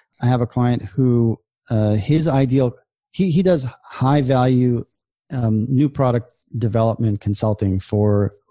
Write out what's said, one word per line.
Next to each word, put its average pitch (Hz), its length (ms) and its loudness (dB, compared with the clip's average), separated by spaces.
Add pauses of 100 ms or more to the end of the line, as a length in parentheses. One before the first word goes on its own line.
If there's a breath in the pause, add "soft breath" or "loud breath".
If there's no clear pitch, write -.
(220 soft breath)
I 127 40 -2
have 123 160 0
a 117 60 -2
client 123 340 -2
who, 120 580 0 (300)
uh, 107 240 0
his 151 340 0
ideal, 135 460 0 (380)
he, 190 180 -2
he 170 140 2
does 165 220 0 (180)
high 139 380 0
value, 127 640 0 (460)
um, 113 380 -2
new 139 180 2
product 127 440 -2 (260)
development 113 640 0
consulting 101 580 -2
for 104 540 0 (180)